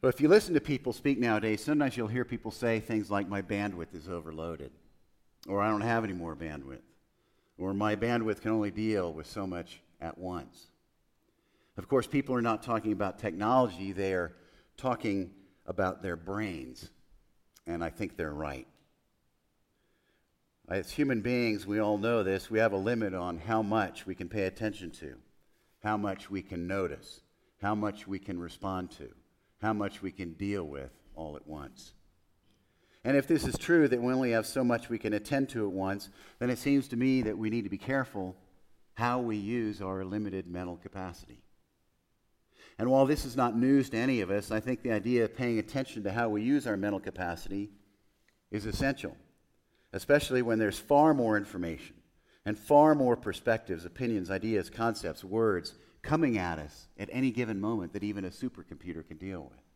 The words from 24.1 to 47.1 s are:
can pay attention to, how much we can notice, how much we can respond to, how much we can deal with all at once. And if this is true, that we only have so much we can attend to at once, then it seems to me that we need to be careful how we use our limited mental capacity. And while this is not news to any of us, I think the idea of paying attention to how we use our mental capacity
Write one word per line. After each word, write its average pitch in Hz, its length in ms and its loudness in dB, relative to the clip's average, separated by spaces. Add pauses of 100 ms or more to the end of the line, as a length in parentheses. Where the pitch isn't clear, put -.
can 87 140 -10
pay 104 160 -2
attention 95 480 -4
to, - 280 -14 (640)
how 107 140 0
much 101 340 -4
we 98 100 -4
can 87 280 -8
notice, 92 540 -4 (380)
how 104 140 0
much 104 320 -4
we 95 140 -6
can 92 180 -8
respond 92 540 -6
to, - 200 -16 (480)
how 110 120 0
much 101 300 -4
we 95 100 -6
can 85 220 -8
deal 101 280 -4
with 69 300 -8 (240)
all 78 180 -10
at - 100 -16
once. 71 480 -14 (1120)
And 135 140 4
if 139 100 4
this 156 180 4
is 131 140 -2
true, 160 300 6
that 120 120 2
we 123 120 2
only 131 180 2
have 113 160 2
so 131 160 -2
much 120 260 2
we 117 120 -2
can 107 120 0
attend 135 360 0
to 110 180 -2
at 95 60 -2
once, 95 380 -2 (280)
then 123 100 0
it 123 100 0
seems 139 280 2
to 117 100 -6
me 131 260 4
that 107 140 0
we 110 140 -2
need 113 140 0
to 101 40 -6
be 98 80 -4
careful 104 600 -4 (580)
how 120 260 0
we 117 160 -2
use 104 460 -2
our 95 220 -4
limited 95 420 -4
mental 87 300 -8
capacity. 92 680 -14 (1400)
And 117 100 0
while 135 160 8
this 147 200 2
is 123 100 -8
not 120 220 2
news 131 340 6
to 117 60 -2
any 123 240 2
of 92 100 -2
us, 101 220 -2
I 110 80 0
think 123 220 -4
the 120 100 0
idea 113 320 4
of 104 100 -4
paying 120 240 0
attention 113 460 -6
to 95 80 -2
how 117 160 0
we 104 120 0
use 135 240 2
our 110 120 0
mental 98 240 0
capacity 92 720 -6 (800)